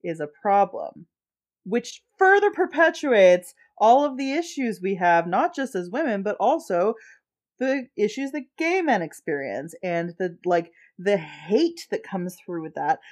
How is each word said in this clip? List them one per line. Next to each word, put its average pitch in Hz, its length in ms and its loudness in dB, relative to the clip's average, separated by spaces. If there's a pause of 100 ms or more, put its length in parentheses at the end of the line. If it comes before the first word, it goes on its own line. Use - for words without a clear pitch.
is 160 160 -6
a 147 80 -6 (140)
problem, 196 640 0 (580)
which 233 380 -6 (160)
further 392 320 4
perpetuates 277 1040 2 (240)
all 247 260 6
of 262 140 -4
the 269 160 -4
issues 262 480 -4
we 196 140 -2
have, 170 300 4
not 233 280 -2
just 262 200 -6
as 175 160 -6
women, 226 320 -2
but 202 160 -4
also 220 560 0 (640)
the 262 280 -2 (100)
issues 262 360 -4
that 294 100 -6 (160)
gay 349 240 0
men 240 200 2
experience 143 680 -8 (120)
and 170 340 -4
the, 180 260 -6
like, 170 280 0 (260)
the 196 180 0
hate 190 760 -2
that 165 100 -4
comes 180 320 -8 (100)
through 175 180 -8
with 160 120 -12
that, 147 240 -2 (140)